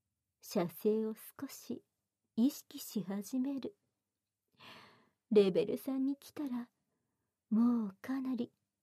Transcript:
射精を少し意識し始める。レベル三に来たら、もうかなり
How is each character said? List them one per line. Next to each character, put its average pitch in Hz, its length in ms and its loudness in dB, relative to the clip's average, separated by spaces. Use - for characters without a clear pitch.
射 175 280 -2
精 220 380 0
を 220 80 -6
少 277 60 -8
し - 340 -12
意 247 160 4
識 - 260 -16
し - 300 -6
始 202 320 -4
め 277 200 -2
る。 403 160 -8
レ 202 180 8
ベ 175 160 2
ル - 140 -2
三 269 260 -2
に 277 100 0
来 - 160 -18
た 311 120 -8
ら、 247 260 -6
も 233 360 4
う 190 180 -8
か 269 180 -2
な 262 140 -2
り 240 160 -4